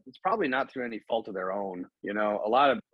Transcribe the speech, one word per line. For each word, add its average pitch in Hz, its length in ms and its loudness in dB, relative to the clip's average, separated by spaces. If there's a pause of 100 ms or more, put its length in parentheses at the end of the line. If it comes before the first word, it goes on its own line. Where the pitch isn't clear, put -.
it's 135 140 -20
probably 196 280 0
not 135 240 0
through 127 140 -6
any 113 220 -8
fault 113 200 -2
of 110 60 -10
their 92 180 -4
own, 95 340 -6 (180)
you 101 100 -4
know? 104 320 0
A 107 40 0
lot 135 200 6
of, 117 100 2 (140)